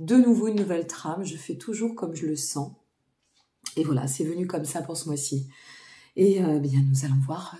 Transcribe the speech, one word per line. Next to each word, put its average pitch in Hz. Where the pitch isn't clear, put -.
de 160
nouveau 233
une 214
nouvelle 180
trame. 175
Je 160
fais -
toujours 226
comme 165
je 160
le 151
sens. 143
Et 160
voilà, 139
c'est 135
venu 170
comme 151
ça 156
pour 160
ce -
mois-ci. 143
Et, 190
euh, 151
bien, 139
nous 135
allons 135
voir 170